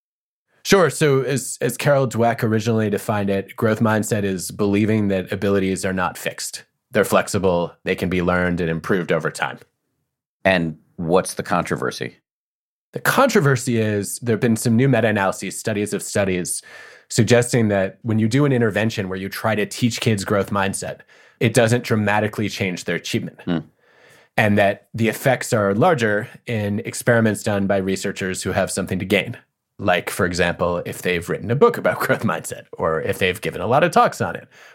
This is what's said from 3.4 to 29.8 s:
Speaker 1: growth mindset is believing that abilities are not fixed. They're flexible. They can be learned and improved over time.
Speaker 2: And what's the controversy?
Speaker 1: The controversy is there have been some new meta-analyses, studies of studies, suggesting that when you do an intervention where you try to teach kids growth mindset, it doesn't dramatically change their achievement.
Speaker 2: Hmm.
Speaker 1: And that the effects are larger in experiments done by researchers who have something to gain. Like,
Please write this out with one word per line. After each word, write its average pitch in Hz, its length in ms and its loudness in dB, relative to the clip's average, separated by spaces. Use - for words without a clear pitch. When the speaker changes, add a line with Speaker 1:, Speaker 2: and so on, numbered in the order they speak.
Speaker 1:
growth 110 240 0
mindset 107 440 0
is 95 280 -4
believing 104 560 0
that 95 240 -2
abilities 98 540 0
are 95 80 -2
not 90 240 -2
fixed. - 480 -10
They're 101 140 4
flexible. 90 680 0
They 92 100 0
can 92 140 -2
be 90 120 0
learned 90 380 2
and 85 100 -2
improved 82 440 -2
over 80 180 0
time. - 280 -6
Speaker 2:
And 85 340 2
what's 87 380 0
the - 80 -6
controversy? 64 720 -4
Speaker 1:
The - 60 -8
controversy 143 800 2
is 104 420 -2
there 117 140 0
have 104 80 -2
been 117 140 2
some 113 200 2
new 131 140 4
meta-analyses, 107 680 2
studies 104 360 -4
of 98 80 -2
studies, 92 600 -2
suggesting 117 580 4
that 98 340 0
when 110 180 0
you 110 80 2
do 131 160 2
an 143 80 2
intervention 110 560 0
where 95 120 -6
you 95 100 -6
try 110 260 -2
to 104 100 0
teach 113 360 -2
kids 104 240 0
growth 101 240 0
mindset, 98 520 -4
it 117 140 2
doesn't 120 300 4
dramatically 107 640 0
change 92 360 -6
their 87 100 -2
achievement. - 480 -6
Speaker 2:
Hmm. 85 160 -2
Speaker 1:
And 107 220 4
that 101 360 0
the 110 160 0
effects 123 440 0
are 101 200 2
larger 117 540 2
in 104 340 -2
experiments 110 640 2
done 101 240 0
by 98 100 2
researchers 95 680 -4
who 95 80 -4
have 92 200 0
something 95 280 -4
to 90 60 -6
gain. 98 320 0
Like, 90 300 0